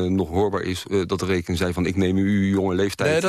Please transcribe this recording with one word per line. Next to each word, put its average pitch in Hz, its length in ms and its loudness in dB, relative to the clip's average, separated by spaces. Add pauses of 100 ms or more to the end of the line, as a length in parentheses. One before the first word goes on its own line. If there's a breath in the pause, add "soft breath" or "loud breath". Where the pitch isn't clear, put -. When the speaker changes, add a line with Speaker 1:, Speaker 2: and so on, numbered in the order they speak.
Speaker 1:
eh, 90 60 0
nog 95 180 0
hoorbaar 95 340 0
is, 90 280 -6
eh, 95 160 2
dat 90 160 -4
Reken 90 340 -2
zei 90 160 0
van, 87 140 -2
"Ik 90 100 -2
neem 92 200 2
u 98 300 2
uw 98 80 2
jonge 95 200 2
leeftijd." 98 360 0
Speaker 2:
Nee, 160 180 2